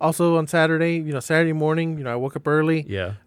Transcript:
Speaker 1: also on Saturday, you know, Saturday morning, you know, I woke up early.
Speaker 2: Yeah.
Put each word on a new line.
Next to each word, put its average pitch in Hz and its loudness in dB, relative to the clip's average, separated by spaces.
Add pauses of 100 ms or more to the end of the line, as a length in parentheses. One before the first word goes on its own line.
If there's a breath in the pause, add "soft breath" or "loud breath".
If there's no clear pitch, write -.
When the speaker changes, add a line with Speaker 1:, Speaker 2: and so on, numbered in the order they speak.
Speaker 1:
also 170 2
on 156 0
Saturday, 165 2
you 151 -4
know, 135 -4
Saturday 160 2
morning, 156 0
you 139 -8
know, 123 -6
I 120 -4
woke 131 -4
up 143 -6
early. 156 2
Speaker 2:
Yeah. 95 -4 (140)